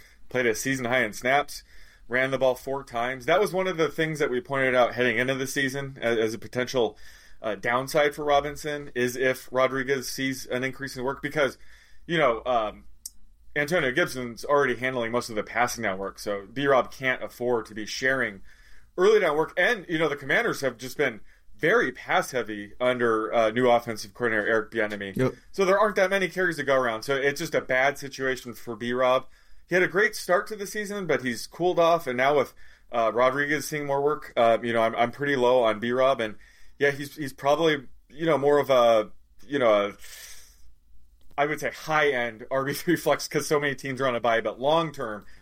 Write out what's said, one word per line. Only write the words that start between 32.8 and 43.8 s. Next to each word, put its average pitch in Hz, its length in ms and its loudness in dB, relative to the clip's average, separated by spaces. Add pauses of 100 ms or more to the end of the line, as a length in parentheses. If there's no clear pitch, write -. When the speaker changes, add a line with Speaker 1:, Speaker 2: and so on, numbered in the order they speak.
Speaker 1:
uh, 113 240 2
Rodriguez 143 540 2
seeing 147 180 -6
more 139 160 0
work, 147 340 -2
uh, 117 260 6
you 120 100 -2
know, 113 100 2
I'm, 113 140 0
I'm 117 160 2
pretty 143 240 -2
low 123 260 6
on 110 160 2
B-Rob, 123 420 2
and 107 140 -4 (420)
yeah, 139 140 2
he's, 139 240 -6
he's 143 180 -8
probably, 147 520 2 (260)
you 165 160 -6
know, 156 100 4
more 143 220 4
of 131 100 0
a, 117 420 6 (360)
you 139 140 -2
know, 117 120 6
a, 101 200 4 (1400)
I 143 100 2
would 147 140 -2
say 135 100 -4
high-end 127 800 0
R 135 140 0
B 139 100 -2
three 165 220 0
flex 143 300 0
'cause 151 200 -2
so 151 120 2
many 143 160 -2
teams 135 260 -6